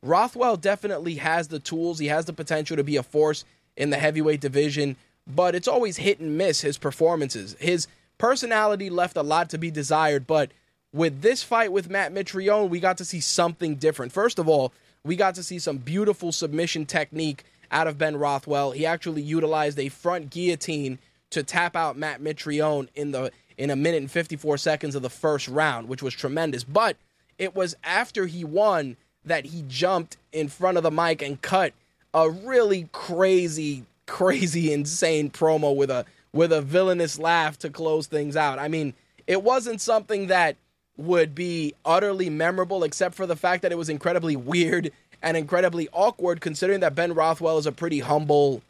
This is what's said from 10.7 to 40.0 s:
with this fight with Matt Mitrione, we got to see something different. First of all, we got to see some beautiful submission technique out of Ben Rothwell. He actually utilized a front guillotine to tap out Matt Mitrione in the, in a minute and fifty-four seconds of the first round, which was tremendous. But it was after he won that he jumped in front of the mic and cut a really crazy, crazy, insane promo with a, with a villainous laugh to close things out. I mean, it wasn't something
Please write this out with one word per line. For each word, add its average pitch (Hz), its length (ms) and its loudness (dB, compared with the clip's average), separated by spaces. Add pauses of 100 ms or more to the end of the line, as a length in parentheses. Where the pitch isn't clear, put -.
with 147 280 0
this 240 200 2
fight 226 300 0
with 185 160 -2
Matt 185 240 -2
Mitrione, 196 560 0
we 175 100 -2
got 185 200 0
to 180 60 -10
see 175 160 -6
something 170 560 0
different. 135 360 0
First 214 260 0
of 165 80 0
all, 143 260 4 (320)
we 170 120 -2
got 185 200 2
to 185 60 -12
see 180 160 -10
some 147 200 -4
beautiful 170 540 0
submission 156 520 -2
technique 151 600 -4 (260)
out 160 160 2
of 151 100 -4
Ben 151 200 -2
Rothwell. 143 560 -2
He 143 120 -2
actually 160 380 -4
utilized 151 560 0
a 139 100 -4
front 170 400 -4
guillotine 156 680 -4 (320)
to 160 120 -4
tap 175 340 -2
out 156 200 -2
Matt 143 240 -8
Mitrione 147 760 -2
in 147 180 -6
the, 131 180 -4 (260)
in 139 140 -4
a 135 60 -2
minute 156 260 0
and 135 80 -12
fifty-four 151 480 -4
seconds 151 380 -2
of 135 60 -6
the 123 60 -6
first 147 400 -2
round, 127 400 -2
which 131 140 -10
was 127 100 -6
tremendous. 143 520 -4
But 185 320 0 (420)
it 190 160 -4
was 180 280 -2
after 190 440 -2
he 170 180 -8
won 160 520 0 (280)
that 147 220 -2
he 160 220 -12
jumped 165 480 0 (160)
in 156 160 -2
front 180 280 0
of 165 60 2
the 165 80 4
mic 165 320 0
and 139 180 -8
cut 185 320 0 (400)
a 160 160 6
really 202 640 2
crazy, 165 920 0 (220)
crazy, 170 640 2
insane 151 580 0
promo 151 440 2
with 139 160 2
a, 123 140 -2 (280)
with 160 200 4
a 156 80 4
villainous 165 600 2
laugh 160 360 2
to 156 140 -8
close 160 380 -2
things 147 280 -2
out. 143 220 2
I 143 80 -6
mean, 151 280 -2 (340)
it 190 140 2
wasn't 233 380 2
something 208 460 0